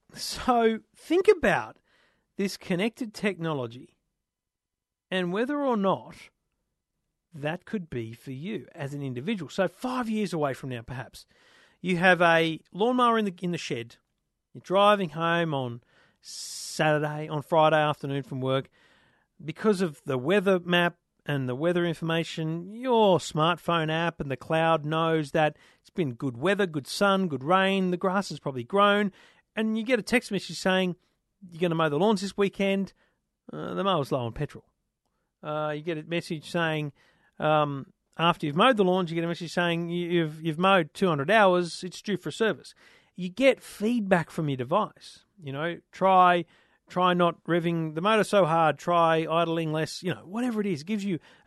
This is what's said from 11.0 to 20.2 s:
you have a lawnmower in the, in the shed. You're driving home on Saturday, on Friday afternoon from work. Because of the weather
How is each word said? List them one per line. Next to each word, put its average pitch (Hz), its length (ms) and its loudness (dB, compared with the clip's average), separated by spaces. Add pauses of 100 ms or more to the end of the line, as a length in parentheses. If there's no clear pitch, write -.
you 175 160 0
have 180 240 6
a 165 400 4 (100)
lawnmower 240 460 2
in 214 80 0
the, 190 160 -4
in 180 100 -2
the 170 60 -2
shed. 120 400 -8 (560)
You're 127 100 -16
driving 202 460 4
home 165 440 0
on 123 280 -4 (400)
Saturday, 151 1040 -4
on 151 140 -6
Friday 156 360 6
afternoon 139 460 0
from 131 180 -10
work. 131 280 -2 (720)
Because 185 380 0
of 165 240 -4
the 135 120 -2
weather 185 420 2